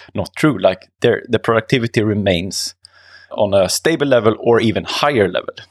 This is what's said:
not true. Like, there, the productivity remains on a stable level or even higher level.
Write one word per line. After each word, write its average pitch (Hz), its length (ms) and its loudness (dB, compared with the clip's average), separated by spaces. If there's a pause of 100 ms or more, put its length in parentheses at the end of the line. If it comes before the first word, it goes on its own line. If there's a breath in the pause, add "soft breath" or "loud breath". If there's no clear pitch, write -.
(140 loud breath)
not 92 220 -8
true. 135 240 0
Like, 92 320 0 (100)
there, 117 260 0
the 110 120 0
productivity 113 640 0
remains 98 720 -2 (600 loud breath)
on 101 160 0
a 95 160 2
stable 151 380 -2
level 113 340 2
or 117 200 2
even 101 240 0
higher 120 440 0
level. - 280 -6 (140)